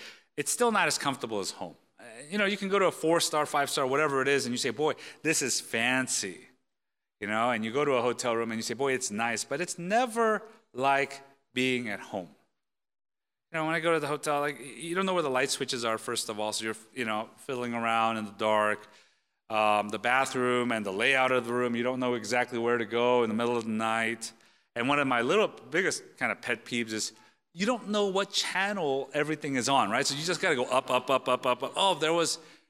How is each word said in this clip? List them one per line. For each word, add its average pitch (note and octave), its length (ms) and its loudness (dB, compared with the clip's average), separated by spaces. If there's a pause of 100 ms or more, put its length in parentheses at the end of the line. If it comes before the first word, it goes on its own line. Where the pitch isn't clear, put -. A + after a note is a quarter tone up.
(380)
it's D3 140 -2
still A#3+ 200 2
not F#3+ 160 2
as C#3+ 120 0
comfortable B2 400 -4
as F2+ 100 -4
home. E2+ 260 -12 (240)
Uh, - 40 -20 (260)
you G3 80 -4
know, G#3 80 2
you G3+ 120 0
can G3 120 -6
go G3+ 80 2
to F#3+ 80 4
a D#3+ 60 4
four-star, D#3+ 560 2
five-star, C#3+ 400 0
whatever C#3 340 2
it C3 60 0
is, C#3 180 2
and A#2+ 80 -4
you B2 60 -2
say, C3+ 100 -2
"Boy, C#3 240 0 (300)
this D3+ 180 0
is A#2+ 180 0
fancy." A#2 880 -2 (720)
You G2+ 100 -6
know, A2+ 220 2
and A2 120 -2
you A2 80 -4
go C#3+ 140 0
to C#3+ 80 2
a A#2+ 80 4
hotel A#2 340 0
room A2+ 160 -2
and A2+ 80 -4
you A2 40 -6
say, A#2+ 100 -6
"Boy, C3 200 0
it's - 160 -4
nice," A2+ 360 -2
but D3 160 -6
it's E3+ 180 -8
never A3 640 0 (300)
like C3+ 480 0 (320)
being B2 340 0
at G2+ 140 -6
home. F2+ 260 -8 (1200)
You E3 80 -4
know, D#3 60 0
when D#3+ 100 0
I E3+ 40 0
go E3 140 2
to D#3+ 80 4
the D3 60 -2
hotel, D3 340 0
like, C#3+ 180 -2
y-, B2+ 160 -14
you E3 180 -8
don't F#3+ 120 0
know F#3+ 80 0
where F3 100 2
the C#3+ 60 -2
light C3 200 2
switches B2 360 -2
are, A2+ 120 0
first A#2 300 -4
of G#2+ 100 -6
all, G#2+ 140 -2
so A2 140 -4
you're, A2 100 -4 (180)
you B2+ 120 -4
know, A2 320 -4
fiddling B2 360 -6
around A2+ 440 2
in G#2+ 80 -4
the G2+ 60 -10
dark. G#2+ 560 2 (600)
Um, G#2+ 380 4
the G#2+ 120 -4
bathroom B2 760 2
and G#2+ 120 -2
the G2 60 -2
layout B2+ 400 2
of B2 140 2
the A#2 80 -4
room, B2 220 0
you A#2 80 0
don't B2+ 160 -2
know B2 160 0
exactly A#2+ 420 -2
where A#2+ 200 2
to A2+ 80 -4
go A#2+ 380 2
in A2+ 60 0
the A2 60 -2
middle A#2+ 200 0
of A#2 100 -2
the A2+ 40 -6
night. A2+ 640 -2 (420)
And A#2+ 140 0
one C#3+ 100 2
of C#3+ 80 2
my B2 140 2
little F3+ 260 2 (220)
biggest D#3+ 320 0 (160)
kind A#2+ 140 0
of G2 100 -6
pet A#2+ 240 -4
peeves A#2 260 -2
is G#2+ 220 -4 (400)
you F3 120 -2
don't A3+ 240 -2
know G#3 180 2
what G3 260 0
channel F3+ 800 0
everything D3+ 420 -2
is A#2+ 140 0
on, A#2+ 220 4
right? C3 140 2
So C#3+ 100 -2
you D3+ 80 -4
just E3+ 180 -2
gotta F3 140 2
go B2 100 2
up, B2+ 240 2
up, B2+ 200 2
up, C3 200 2
up, B2+ 160 2
up, B2 180 0
up. B2+ 120 -6
"Oh, F#3+ 180 4
there D#3 200 2
was E3 260 2 (300)